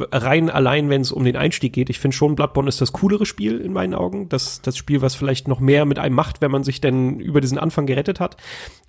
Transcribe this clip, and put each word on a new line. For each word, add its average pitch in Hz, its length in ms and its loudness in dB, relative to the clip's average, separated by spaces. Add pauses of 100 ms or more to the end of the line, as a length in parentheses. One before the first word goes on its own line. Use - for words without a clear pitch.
(100)
rein 135 400 2
allein, 147 400 2
wenn's 135 220 0
um 139 120 -2
den 123 120 2
Einstieg 143 360 0
geht. - 180 0
Ich - 100 -6
find 135 120 2
schon, 151 220 2
Bloodborne 143 340 0
ist 131 120 -2
das 127 120 0
coolere 208 320 2
Spiel 214 360 -4
in 190 120 -6
meinen 185 220 -2
Augen. 185 340 -4
Das, - 340 -4
das 131 140 -4
Spiel, 143 240 0
was 131 140 2
vielleicht 135 320 -4
noch 131 140 0
mehr 143 240 6
mit 143 160 0
einem 135 160 0
macht, - 240 -2
wenn 143 100 2
man 139 140 0
sich 135 160 -4
denn 131 400 0
über 147 200 2
diesen 135 180 -2
Anfang 160 280 0
gerettet 139 320 0
hat. - 180 -4 (520)